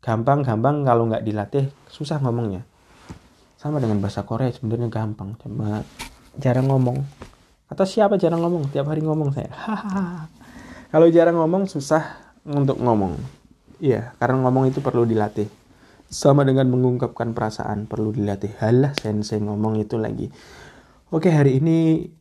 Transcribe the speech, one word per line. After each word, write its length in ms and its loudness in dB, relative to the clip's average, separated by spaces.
Gampang-gampang, 840 0
kalau 220 4
nggak 160 -2
dilatih, 440 -2
susah 320 -6
ngomongnya. 440 -2
Sama 200 -4
dengan 200 0
bahasa 240 -4
Korea, 240 -2
sebenarnya 400 -4
gampang, 520 -8
cuma 440 -6
jarang 320 0
ngomong. 320 0
Atau 160 0
siapa 320 2
jarang 240 2
ngomong? 320 -2
Tiap 160 -2
hari 160 -2
ngomong 320 0
saya. 160 -8
<laughs> 720 -20
Kalau 200 8
jarang 240 6
ngomong, 320 0
susah 480 -2
untuk 320 0
ngomong. 400 0
Iya, 380 -2
karena 320 2
ngomong 240 4
itu 80 -4
perlu 240 0
dilatih. 420 0
Sama 320 4
dengan 240 4
mengungkapkan 680 0
perasaan, 500 -4
perlu 240 -4
dilatih. 480 -4
Halah, 400 2
sensei 400 -4
ngomong 400 -2
itu 160 -4
lagi. 380 -6
Oke, 160 0
hari 320 4
ini 480 2